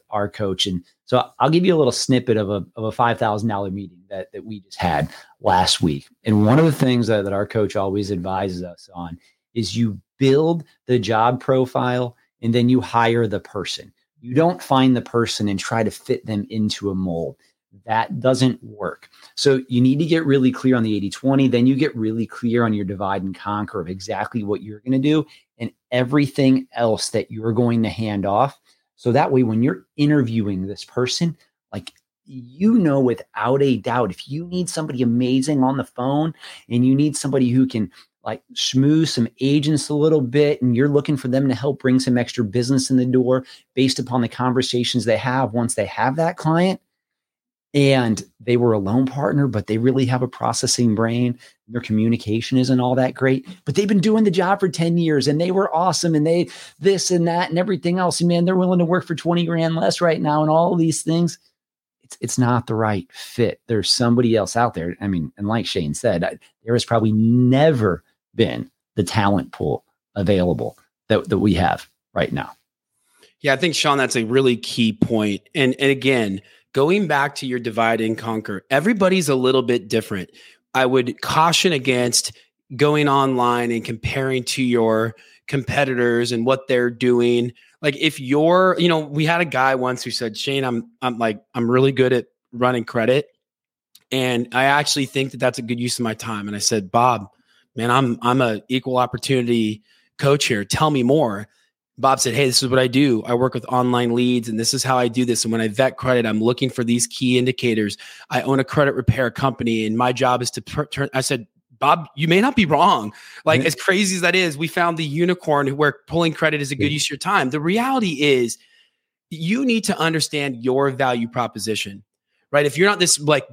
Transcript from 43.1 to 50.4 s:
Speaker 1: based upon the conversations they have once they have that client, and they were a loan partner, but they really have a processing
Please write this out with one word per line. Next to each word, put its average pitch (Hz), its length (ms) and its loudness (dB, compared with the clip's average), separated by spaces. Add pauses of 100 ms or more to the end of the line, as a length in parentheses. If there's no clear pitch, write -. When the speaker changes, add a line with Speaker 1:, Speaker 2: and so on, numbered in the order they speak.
Speaker 1:
based 131 240 0
upon 127 220 -2
the 117 80 -2
conversations 123 720 -2
they 110 140 0
have 123 360 -2
once 117 220 -2
they 104 100 -2
have 120 300 -2
that 165 220 -2
client, 170 440 0 (920)
and 131 500 2 (160)
they 123 160 0
were 120 160 4
a 107 80 2
loan 107 260 0
partner, 139 420 0
but 113 200 -4
they 110 100 0
really 127 280 2
have 123 160 0
a 123 80 0
processing 120 640 0